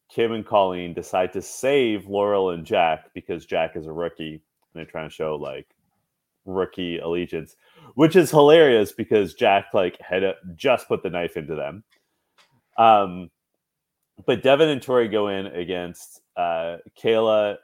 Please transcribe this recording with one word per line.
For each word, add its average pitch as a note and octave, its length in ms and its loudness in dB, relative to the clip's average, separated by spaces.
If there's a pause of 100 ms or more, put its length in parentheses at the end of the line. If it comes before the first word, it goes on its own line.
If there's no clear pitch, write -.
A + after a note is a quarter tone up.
Kim A#2 240 -2
and A2 120 -10
Colleen F2+ 480 0
decide F2+ 400 -4
to G2 80 -8
save A2+ 640 -2
Laurel G2+ 440 -2
and E2+ 140 -10
Jack E2 480 -2
because F2 320 -10
Jack E2 320 -4
is D#2 100 -12
a D#2+ 60 -12
rookie D#2+ 400 -10
and D#2 80 -18 (320)
they're E2 120 -16
trying D#2+ 240 -12
to - 60 -20
show, D#2 200 -6
like, C#2 320 -12 (760)
rookie F2+ 540 -6
allegiance, E2 560 -8 (400)
which D#3+ 220 4
is E3 120 6
hilarious C#3+ 640 6
because G#2 420 0
Jack, G2+ 400 2
like, F#2+ 280 0
had, F#2+ 240 -4
uh, F#2+ 80 -2 (220)
just B2 340 -2
put A2 140 -4
the F#2+ 60 -6
knife E2+ 280 -6
into D#2 180 -8
them. D2+ 280 -10 (920)
Um, G2 540 4 (960)
but A#2+ 180 0
Devin C#3 260 6
and C3 120 -2
Tori B2 260 2
go G#2 220 -2
in G2 180 -6
against, F2 720 -10 (140)
uh, E2+ 420 -4 (240)
Kayla A2 640 2